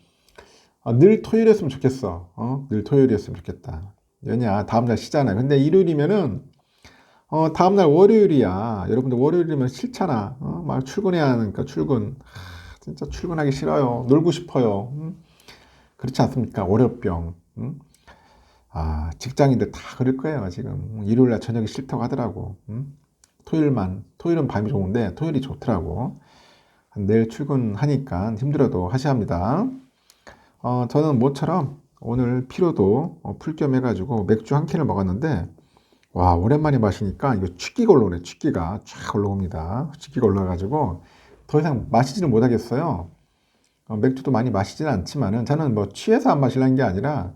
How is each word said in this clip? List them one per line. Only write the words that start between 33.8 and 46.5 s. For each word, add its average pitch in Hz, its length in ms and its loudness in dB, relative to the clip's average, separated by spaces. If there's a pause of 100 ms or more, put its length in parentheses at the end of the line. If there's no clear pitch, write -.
맥주 110 320 2
한 147 100 0
캔을 156 200 -2
먹었는데, 98 640 -2 (640)
와, 90 220 4
오랜만에 139 420 2
마시니까 104 580 0
이거 95 120 -2 (100)
취기가 - 340 2
올라오네. 92 320 4
취기가 98 600 -4
쫙 - 300 -8
올라옵니다. 98 840 -2
취기가 - 260 -2
올라와가지고 98 800 0 (440)
더 151 120 2
이상 147 320 -2
마시지는 135 380 0
못하겠어요. 117 800 0 (800)
어, 107 80 -6
맥주도 131 340 0
많이 127 200 0
마시지는 104 400 -4
않지만은 110 540 -4
저는 143 280 0
뭐 101 160 -2
취해서 226 400 0
안 156 100 2
마시려는 131 360 2